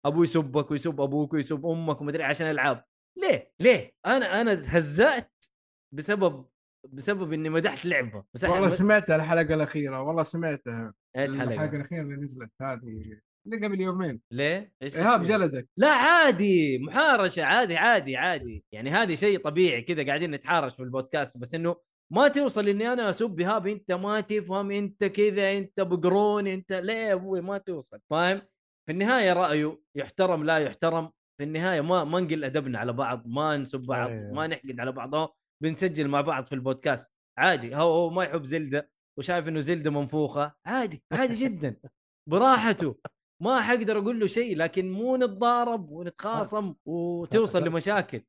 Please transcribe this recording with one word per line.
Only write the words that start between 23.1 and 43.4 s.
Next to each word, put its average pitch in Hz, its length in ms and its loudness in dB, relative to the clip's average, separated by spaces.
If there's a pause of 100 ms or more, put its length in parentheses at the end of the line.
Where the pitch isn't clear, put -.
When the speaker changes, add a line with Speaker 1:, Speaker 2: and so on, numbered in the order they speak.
Speaker 1:
أسب 185 300 -4
إيهاب: 190 260 0
"أنت 208 260 -4
ما 202 280 -2
تفهم، 202 500 -4
أنت 202 340 -2
كذا، 196 540 2
أنت 196 220 -6
بقرون، 190 680 2
أنت"، 190 260 -6
ليه 190 220 -2
يا 220 180 0
أبوي؟ 190 280 -2
ما 196 180 -6
توصل، 151 420 -10 (100)
فاهم؟ 180 320 2 (460)
في 156 40 -6
النهاية 202 400 4
رأيه 156 480 2 (160)
يحترم، 160 480 0
لا 160 140 2
يحترم، 160 520 -2 (300)
في 143 40 -6
النهاية 160 360 -2
ما، 170 240 2
ما 170 160 0
نقل 156 240 -2
أدبنا 131 340 -2
على 120 140 -4
بعض، 120 340 -4
ما 147 300 0
نسب 135 240 -6
بعض، 123 300 -4
Speaker 3:
أيوة. 104 220 -10
Speaker 1:
ما 156 140 -4
نحقد 135 340 -8
على 127 120 -4
بعض. 131 220 -8
أهو 156 180 -2 (300)
بنسجل 156 460 -2
مع 143 120 2
بعض 143 260 -2
في - 80 -8
البودكاست 131 580 -4 (260)
عادي. 135 380 2
هو، 165 160 4
هو 165 180 2
ما 180 140 0
يحب 147 200 -4
زلدة 147 460 -4 (280)
وشايف 165 300 -2
إنه 156 120 -2
زلدة 156 300 0
منفوخة، 147 640 -2 (120)
عادي، 208 460 -4
عادي 240 220 0
جدًا، 190 420 -4 (260)
Speaker 3:
<laughs> - 280 -18
Speaker 1:
براحته، 214 680 2 (460)